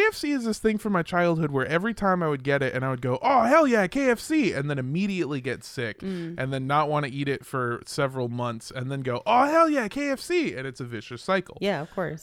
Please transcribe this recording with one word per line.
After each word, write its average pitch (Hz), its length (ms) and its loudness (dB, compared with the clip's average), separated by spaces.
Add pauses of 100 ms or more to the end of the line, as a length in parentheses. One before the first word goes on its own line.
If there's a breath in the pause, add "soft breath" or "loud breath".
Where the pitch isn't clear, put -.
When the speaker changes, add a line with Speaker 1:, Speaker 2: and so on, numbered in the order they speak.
Speaker 1:
F 427 80 0
C 294 160 -4
is 254 140 -2
this 220 120 0
thing 220 200 2
from 208 160 -2
my 170 100 4
childhood 165 480 2
where 135 160 2
every 185 260 0
time 185 300 2
I 156 60 0
would 139 140 -2
get 139 200 2
it 131 100 0
and 127 120 -2
I 135 40 0
would 127 120 -4
go, 127 200 0
"Oh, 247 220 4
hell 294 240 6
yeah, 220 200 4
K 269 220 0
F 226 100 2
C," 302 340 2
and 143 160 -2
then 143 100 -2
immediately 151 640 -2
get 120 240 -6
sick 113 340 -8
Speaker 2:
Mm. 175 400 -8
Speaker 1:
and 135 140 -4
then 131 120 -4
not 147 240 2
wanna 147 180 0
eat 139 200 -4
it 135 180 -4
for 123 400 -4
several 131 440 -2
months 120 420 -6
and 127 180 -8
then 139 120 -6
go, 123 240 -4
"Oh, 240 200 6
hell 320 240 4
yeah, 262 200 0
K 285 220 -2
F 262 100 -4
C." 330 340 -2
And 131 100 -6
it's 131 140 -10
a 127 60 -8
vicious 120 360 -10
cycle. 185 400 -2
Speaker 2:
Yeah, 180 200 0
of 165 100 -10
course. 160 320 -6